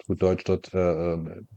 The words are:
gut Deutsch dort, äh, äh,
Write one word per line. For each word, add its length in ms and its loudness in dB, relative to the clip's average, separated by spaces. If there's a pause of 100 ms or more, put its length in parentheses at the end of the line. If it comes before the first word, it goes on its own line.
gut 140 -2
Deutsch 240 2
dort, 280 -2
äh, 400 2
äh, 280 -8 (160)